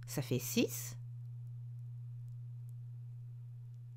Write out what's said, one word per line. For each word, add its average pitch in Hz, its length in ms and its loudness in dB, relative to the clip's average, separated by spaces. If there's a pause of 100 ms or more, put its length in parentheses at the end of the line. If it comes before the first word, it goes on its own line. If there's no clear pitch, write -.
Ça - 160 2
fait 123 180 6
six. - 560 6 (3000)